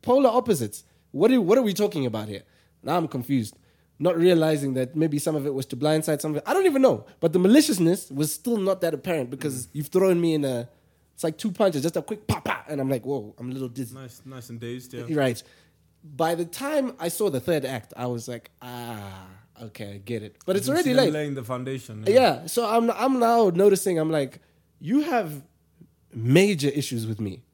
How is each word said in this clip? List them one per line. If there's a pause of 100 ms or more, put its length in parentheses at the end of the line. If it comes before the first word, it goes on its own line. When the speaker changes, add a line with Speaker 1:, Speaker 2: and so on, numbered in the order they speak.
Speaker 1:
polar
opposites. (280)
What
are,
what
are
we
talking
about
here?" (400)
Now
I'm
confused, (440)
not
realizing
that
maybe
some
of
it
was
to
blindside,
some
of
it,
I
don't
even
know. (160)
But
the
maliciousness
was
still
not
that
apparent
because
Speaker 2:
Mm.
Speaker 1:
you've
thrown
me
in
a, (460)
it's
like
two
punches,
just
a
quick
pa,
pa,
and
I'm
like,
"Whoa,
I'm
a
little
dizzy."
Speaker 2:
Nice,
nice
and
dazed,
yeah.
Speaker 1:
Right. (640)
By
the
time
I
saw
the
third
act,
I
was
like, (100)
"Ah, (340)
okay,
I
get
it." (120)
But
it's
Speaker 2:
You've
Speaker 1:
already
Speaker 2:
seen
them
Speaker 1:
late.
Speaker 2:
laying
the
foundation,
Speaker 1:
Yeah.
So
I'm,
I'm
now
noticing,
I'm
like, (400)
"You
have (680)
major
issues
with
me